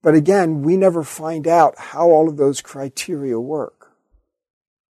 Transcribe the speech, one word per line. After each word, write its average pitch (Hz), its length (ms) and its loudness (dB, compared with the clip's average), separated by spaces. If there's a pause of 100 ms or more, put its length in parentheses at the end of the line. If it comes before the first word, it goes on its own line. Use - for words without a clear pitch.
But 160 120 4
again, 160 480 2
we 165 140 0
never 185 260 2
find 160 460 -8
out 165 300 4
how 165 300 -2
all 160 200 4
of 151 80 -6
those 139 240 0
criteria 139 800 -8
work. 139 500 -10 (1000)